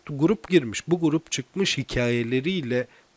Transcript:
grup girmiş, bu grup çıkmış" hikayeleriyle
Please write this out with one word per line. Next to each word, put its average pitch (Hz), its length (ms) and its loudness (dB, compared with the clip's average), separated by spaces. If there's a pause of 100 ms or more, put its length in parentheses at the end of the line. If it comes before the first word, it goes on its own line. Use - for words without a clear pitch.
grup 156 400 0
girmiş, 135 380 2
bu 175 120 2
grup 160 320 0
çıkmış" - 460 -4
hikayeleriyle 123 1080 0 (300)